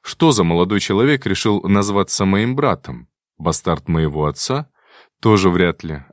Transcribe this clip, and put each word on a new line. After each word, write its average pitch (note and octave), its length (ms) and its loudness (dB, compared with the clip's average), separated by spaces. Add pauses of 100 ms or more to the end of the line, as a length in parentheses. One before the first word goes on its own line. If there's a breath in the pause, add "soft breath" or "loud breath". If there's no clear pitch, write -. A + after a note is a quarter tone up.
Что - 280 2
за G#2 120 4
молодой F2+ 380 0
человек C3+ 440 0
решил G2+ 380 0
назваться G2+ 600 0
моим G#2+ 300 0
братом? E2+ 520 -4 (320)
Бастард D#2+ 480 -2
моего D#2 400 -2
отца? C3+ 420 -6 (520 soft breath)
Тоже G2+ 280 4
вряд F2 340 0
ли. D#2 300 -10